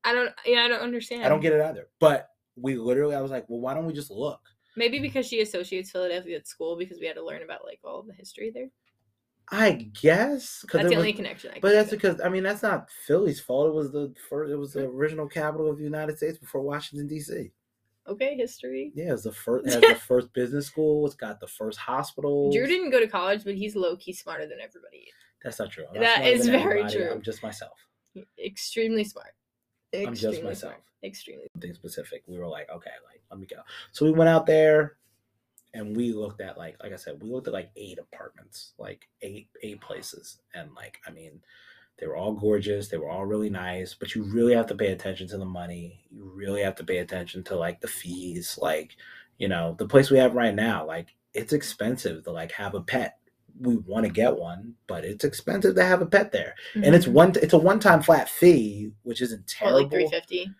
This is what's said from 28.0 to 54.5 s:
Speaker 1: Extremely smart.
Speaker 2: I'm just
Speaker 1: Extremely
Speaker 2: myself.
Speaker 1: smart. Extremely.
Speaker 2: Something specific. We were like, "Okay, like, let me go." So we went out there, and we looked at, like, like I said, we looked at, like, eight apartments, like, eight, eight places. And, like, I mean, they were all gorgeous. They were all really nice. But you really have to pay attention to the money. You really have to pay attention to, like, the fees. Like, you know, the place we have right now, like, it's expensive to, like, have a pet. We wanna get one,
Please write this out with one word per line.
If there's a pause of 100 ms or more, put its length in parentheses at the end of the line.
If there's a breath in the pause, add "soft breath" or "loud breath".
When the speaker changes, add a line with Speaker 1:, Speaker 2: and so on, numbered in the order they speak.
Speaker 1:
Extremely
smart. (580)
Speaker 2:
I'm
just
Speaker 1:
Extremely
Speaker 2:
myself.
Speaker 1:
smart. (200)
Extremely.
Speaker 2:
Something
specific.
We
were
like,
"Okay, (180)
like,
let
me
go." (340 loud breath)
So
we
went
out
there, (760)
and
we
looked
at,
like,
like
I
said,
we
looked
at,
like,
eight
apartments,
like, (140)
eight, (120)
eight
places. (140)
And,
like,
I
mean, (580 soft breath)
they
were
all
gorgeous.
They
were
all
really
nice.
But
you
really
have
to
pay
attention
to
the
money.
You
really
have
to
pay
attention
to,
like,
the
fees.
Like, (420 loud breath)
you
know,
the
place
we
have
right
now,
like, (240)
it's
expensive
to,
like,
have
a
pet. (400)
We
wanna
get
one, (120)